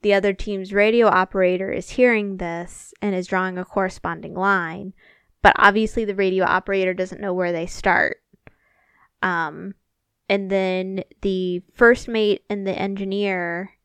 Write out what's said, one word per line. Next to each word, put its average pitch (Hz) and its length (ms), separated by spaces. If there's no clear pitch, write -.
The 202 120
other 196 200
team's 190 400
radio 220 340
operator 185 640
is - 200
hearing 214 460
this 170 640
and 202 140
is 185 120
drawing 185 300
a 185 80
corresponding 170 680
line, 185 600
but 202 140
obviously 214 500
the 202 100
radio 190 300
operator 190 480
doesn't 185 280
know 196 120
where 180 180
they 170 140
start. - 560
Um, 170 540
and 196 220
then 190 520
the 185 420
first 240 340
mate 220 420
and 202 180
the 190 100
engineer 196 920